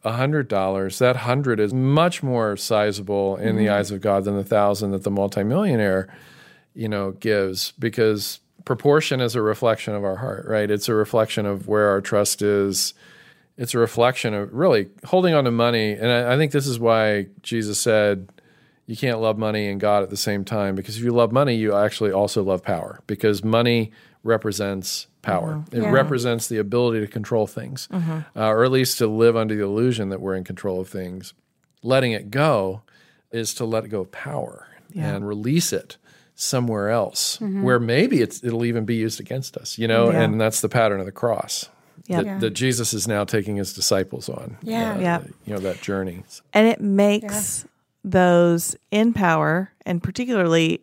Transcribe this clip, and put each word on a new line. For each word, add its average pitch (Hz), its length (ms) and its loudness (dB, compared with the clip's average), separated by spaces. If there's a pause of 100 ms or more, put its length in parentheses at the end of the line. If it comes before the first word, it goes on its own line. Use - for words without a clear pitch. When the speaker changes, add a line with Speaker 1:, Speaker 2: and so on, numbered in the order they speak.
Speaker 1:
a 110 80 -2
hundred 135 360 -2
dollars, 95 500 -2
that 127 180 4
hundred 123 440 0
is 104 120 2
much 143 500 2
more 117 340 -2
sizable 101 800 0
in 101 200 -2
the 107 100 2
Speaker 2:
Mm-hmm. 104 80 2
Speaker 1:
eyes 101 160 0
of 98 100 -6
God 98 240 2
than 101 120 0
the 98 80 -2
thousand 101 480 2
that 95 100 -4
the 104 80 -2
multimillionaire, 101 1040 0 (600)
you 113 140 -6
know, 101 240 -4
gives, 98 600 -2
because 110 680 0 (240)
proportion 143 560 2
is 120 140 -2
a 120 80 0
reflection 107 520 0
of 101 100 -6
our 95 120 -2
heart, 101 300 -8
right? 107 240 0
It's 104 180 -2
a 117 60 2
reflection 107 520 0
of 98 220 -4
where 104 200 4
our 98 120 2
trust 101 420 0
is. 101 520 0 (640)
It's 120 180 -8
a 123 40 0
reflection 117 560 2
of 101 180 -6
really 120 360 2 (180)
holding 185 280 4
on 143 100 4
to 123 60 4
money. 117 420 2
And 107 180 0
I, 123 240 2
I - 20 2
think 147 160 2
this 143 140 0
is 123 140 -4
why 110 480 2 (140)
Jesus 107 380 -4
said, 104 480 2 (580)
"You 113 100 -10
can't 120 240 -2
love 110 180 0
money 107 300 -2
and 98 120 -6
God 104 220 4
at 95 80 -6
the 101 60 -8
same 101 280 -2
time," 101 300 -2
because 98 240 -8
if 117 60 -6
you 120 80 2
love 117 200 4
money, 131 220 2
you 110 200 0
actually 104 360 0
also 101 320 0
love 95 220 0
power, - 420 -6
because 104 380 0
money 117 480 2 (320)
represents 101 840 -2 (160)
power. 104 320 -2
Speaker 3:
Mm-hmm. 151 220 -8
Speaker 1:
It 117 80 0
Speaker 2:
Yeah. 104 60 2
Speaker 1:
represents 123 580 2
the 113 100 -4
ability 113 420 0
to 104 60 -4
control 107 400 -2
things, 127 460 -12
Speaker 3:
Mm-hmm. 165 260 -4 (180)
Speaker 1:
uh, 110 120 0
or 110 160 4
at 127 80 4
least 131 260 2
to 120 80 2
live 113 300 4
under 110 180 0
the 107 80 -2
illusion 110 460 0
that 95 120 -6
we're 95 140 -4
in 92 100 -6
control 92 360 -6
of 92 80 -8
things. 92 440 -10 (500)
Letting 127 300 2
it 101 180 -6
go 110 520 0 (480)
is 113 240 -6
to 123 100 -6
let 113 240 -2
go 104 120 -4
of 92 120 -8
power - 540 -10 (260)
Speaker 3:
Yeah. 151 220 -4
Speaker 1:
and 101 140 -6
release 120 440 -2
it - 240 -8 (380)
somewhere 113 560 -2
else - 480 -2
Speaker 2:
Mm-hmm. 196 240 -4
Speaker 1:
where 127 160 4
maybe 131 420 2
it's, - 220 -2
it'll 117 220 -2
even 117 200 0
be 117 120 -2
used 113 240 -4
against - 360 -10
us, - 220 -12
you 113 80 -2
know, 117 240 4
Speaker 3:
Yeah. 113 120 4
Speaker 1:
and 107 180 2
that's 110 200 0
the 110 80 -2
pattern 107 320 2
of 92 60 -6
the 98 60 -12
cross - 560 -4 (380)
Speaker 3:
Yep. 175 120 -2
Speaker 1:
that, - 80 0
Speaker 2:
Yeah. 190 140 -6
Speaker 1:
that 110 100 0
Jesus 117 420 -2
is 101 160 -4
now 104 160 0
taking 104 320 -2
his 98 160 -6
disciples 95 560 -2
on, - 340 -12
Speaker 2:
Yeah. 220 320 -4
Speaker 1:
uh, 196 60 -4
Speaker 3:
Yep. 170 280 -2 (180)
Speaker 1:
you 104 80 -6
know, 98 60 -4
that 92 200 -4
journey. 95 420 -6 (300)
Speaker 3:
And 214 160 6
it 233 140 0
makes 208 840 0
Speaker 2:
Yeah. - 60 -20 (400)
Speaker 3:
those 175 680 4 (140)
in 220 240 2
power, 165 560 0 (160)
and 175 160 -2
particularly 175 800 2